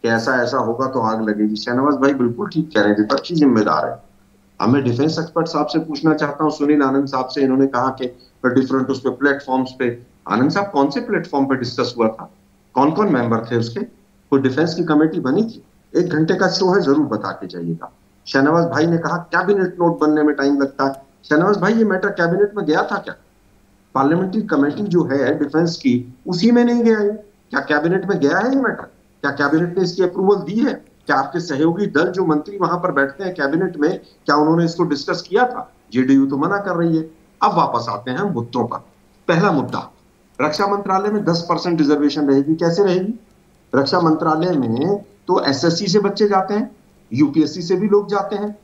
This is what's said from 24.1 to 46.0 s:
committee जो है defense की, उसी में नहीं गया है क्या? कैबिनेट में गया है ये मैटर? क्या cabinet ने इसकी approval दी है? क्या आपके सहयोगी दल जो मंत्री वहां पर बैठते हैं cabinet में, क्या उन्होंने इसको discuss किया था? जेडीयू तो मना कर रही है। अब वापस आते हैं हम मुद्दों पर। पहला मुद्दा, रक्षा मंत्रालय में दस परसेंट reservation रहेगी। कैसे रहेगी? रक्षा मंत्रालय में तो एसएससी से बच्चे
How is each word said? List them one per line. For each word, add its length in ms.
committee 400
जो 220
है 340
defense 380
की, 380
उसी 240
में 140
नहीं 180
गया 160
है 100
क्या? 100
कैबिनेट 460
में 140
गया 180
है 120
ये 60
मैटर? 360
क्या 80
cabinet 480
ने 60
इसकी 180
approval 340
दी 240
है? 140
क्या 100
आपके 240
सहयोगी 460
दल 200
जो 180
मंत्री 340
वहां 200
पर 140
बैठते 320
हैं 100
cabinet 420
में, 220
क्या 380
उन्होंने 280
इसको 200
discuss 380
किया 240
था? 260
जेडीयू 340
तो 100
मना 220
कर 180
रही 200
है। 140
अब 120
वापस 340
आते 220
हैं 80
हम 140
मुद्दों 320
पर। 120
पहला 240
मुद्दा, 400
रक्षा 260
मंत्रालय 420
में 160
दस 240
परसेंट 320
reservation 480
रहेगी। 260
कैसे 300
रहेगी? 300
रक्षा 260
मंत्रालय 500
में 480
तो 460
एसएससी 420
से 120
बच्चे 300